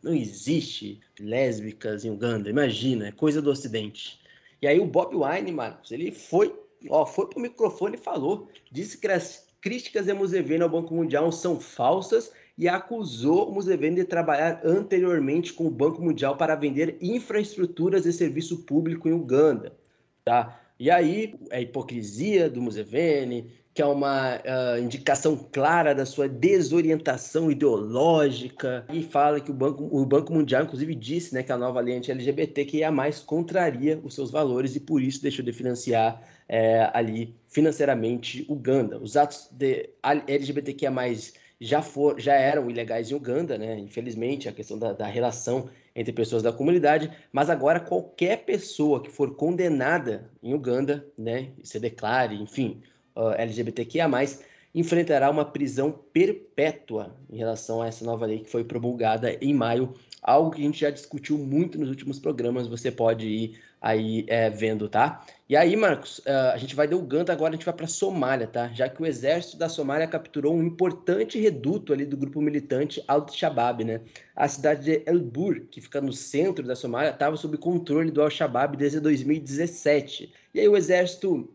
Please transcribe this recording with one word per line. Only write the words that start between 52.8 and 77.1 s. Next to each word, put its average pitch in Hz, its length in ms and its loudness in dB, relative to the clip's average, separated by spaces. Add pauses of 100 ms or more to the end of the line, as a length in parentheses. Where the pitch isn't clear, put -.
ah, 113 220 0
L 117 160 -2
G 117 100 -4
B 110 80 -4
T 120 140 -6
Q 151 140 -4
I - 20 2
A 165 80 2
mais, 135 320 -2 (320)
enfrentará 160 580 4
uma 151 140 2
prisão 139 520 -2 (140)
perpétua 147 1040 0 (160)
em 107 60 -12
relação 113 440 -4
a 117 60 -2
essa 113 160 -10
nova 113 220 -4
lei 110 140 -2
que 110 100 -16
foi 117 160 -2
promulgada 117 720 -2
em 139 140 0
maio, 127 400 0 (280)
algo 151 300 4
que 147 80 -10
a 147 60 -2
gente 147 160 0
já 147 80 2
discutiu 147 480 -6
muito 147 420 -2
nos 143 80 -2
últimos 135 320 -6
programas, 120 480 -2
você 117 240 -4
pode 113 340 0
ir 110 340 -4 (200)
aí, 110 480 0
é, 113 220 2
vendo, 107 400 -2
tá? 135 340 2 (240)
E 135 80 2
aí, 175 220 6
Marcos, 175 480 0
ah, 131 280 2
a - 40 -2
gente 131 180 -8
vai 147 140 2
de 170 60 0
Uganda, 170 360 0
agora 160 220 0
a - 20 -6
gente 160 80 -10
vai 175 100 -4
pra 165 140 -8
Somália, 135 600 0
tá? 120 260 -4
Já 127 160 0
que - 120 -10
o 160 40 -2
exército 147 500 -2
da 165 140 -2
Somália 156 380 -2
capturou 156 460 -2
um 165 100 4
importante 180 760 0
reduto 156 540 2
ali 139 100 0
do 143 140 -4
grupo 139 240 -4
militante 143 640 -2
Al-Shabaab, 120 800 0
né? 113 160 -4 (340)
A 143 120 2
cidade 143 360 0
de 156 220 2
El 170 160 4
Bur, 139 400 -2 (100)
que - 80 -18
fica - 220 -6
no 135 100 -2
centro 151 560 -2
da 127 80 -2
Somália, 131 380 -2